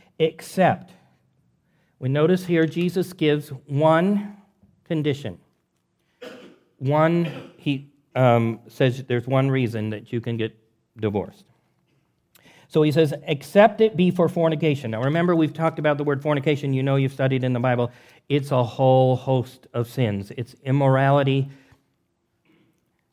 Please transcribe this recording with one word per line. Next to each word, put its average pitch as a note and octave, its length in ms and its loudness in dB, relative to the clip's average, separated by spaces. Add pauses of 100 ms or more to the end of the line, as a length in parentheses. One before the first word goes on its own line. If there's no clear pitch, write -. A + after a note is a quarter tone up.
(180)
except," D#3+ 760 -2 (1080)
we C3 100 -4
notice F3 380 2
here E3+ 180 2
Jesus F3 480 -4
gives D3+ 360 -2 (180)
one D#3+ 680 0 (480)
condition. C#3+ 540 -4 (1400)
One, D#3 480 0 (300)
he, C#3 340 -8 (240)
um, A#2 520 2
says C3 360 -2
there's A#2+ 240 -4
one C3+ 240 0
reason A2+ 400 -4
that G#2+ 200 -12
you A#2+ 100 -4
can A#2 140 -6
get A2 200 -6 (420)
divorced. G#2 480 -6 (1200)
So D#3 140 0
he D3+ 100 4
says, D#3 220 2 (120)
"Except G#3 540 2
it A3 160 2
be F3+ 160 2
for F3+ 160 2
fornication." D#3 640 -2
Now A2 100 -4
remember, E3+ 320 0
we've D#3+ 200 0
talked D#3+ 260 -2
about D3+ 180 0
the D3 60 -4
word C#3+ 180 -2
fornication. C#3+ 520 -2
You C3 100 0
know, C#3 140 0
you've C3+ 160 0
studied C3 320 -2
in B2+ 80 0
the A#2+ 80 -2
Bible. A#2+ 280 0 (380)
It's C#3 240 -2
a B2+ 120 2
whole C3 520 2
host B2+ 580 -4
of A#2 140 -4
sins. G2+ 480 -4
It's - 200 -12 (100)
immorality. C3+ 840 2 (1600)